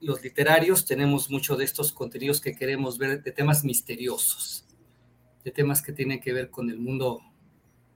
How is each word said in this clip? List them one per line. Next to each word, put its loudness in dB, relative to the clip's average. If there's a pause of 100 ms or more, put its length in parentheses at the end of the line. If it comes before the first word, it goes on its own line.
los -4
literarios, 4
tenemos 2
mucho 0
de 0
estos -2
contenidos -4
que -6
queremos -2
ver -2
de -8
temas 2
misteriosos, -4 (800)
de -10
temas 2
que -10
tienen -2
que -4
ver -2
con -6
el -6
mundo -2 (760)